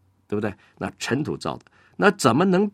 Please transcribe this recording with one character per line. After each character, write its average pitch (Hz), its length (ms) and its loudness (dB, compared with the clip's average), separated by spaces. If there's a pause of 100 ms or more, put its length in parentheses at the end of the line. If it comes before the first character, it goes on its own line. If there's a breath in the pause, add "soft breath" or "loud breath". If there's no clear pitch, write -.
(280)
对 104 80 -6
不 107 40 -4
对？ 104 140 -6 (240 soft breath)
那 98 180 -8
尘 139 280 -4
土 78 120 -6
造 69 200 -8
的， - 80 -20 (320 soft breath)
那 180 160 2
怎 117 240 2
么 170 80 4
能 196 300 2